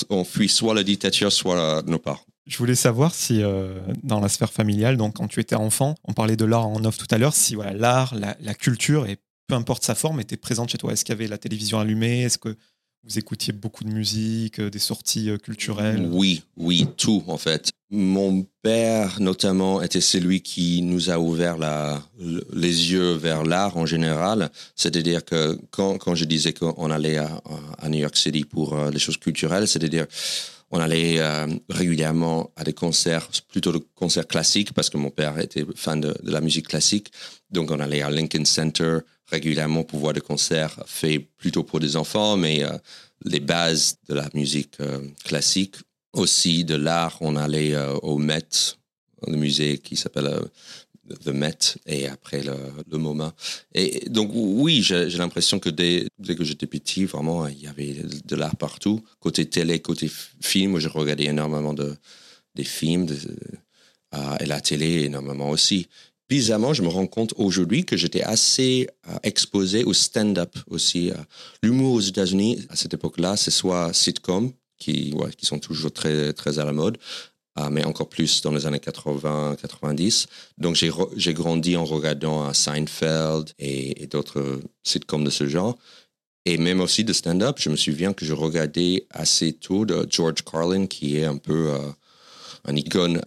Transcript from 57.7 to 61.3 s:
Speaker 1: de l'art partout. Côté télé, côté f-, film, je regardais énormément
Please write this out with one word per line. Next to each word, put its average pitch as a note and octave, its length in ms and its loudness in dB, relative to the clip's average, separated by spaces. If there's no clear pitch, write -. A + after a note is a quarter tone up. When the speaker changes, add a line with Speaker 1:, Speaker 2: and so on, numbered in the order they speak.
Speaker 1:
de D#2+ 100 -4
l'art D#2 200 -2
partout. G#2+ 480 -2
Côté E2 260 0
télé, E2 340 2
côté D#2+ 280 -4
f-, - 220 -10
film, F#2+ 380 2
je D#2 100 -2
regardais D2+ 360 0
énormément D2+ 480 0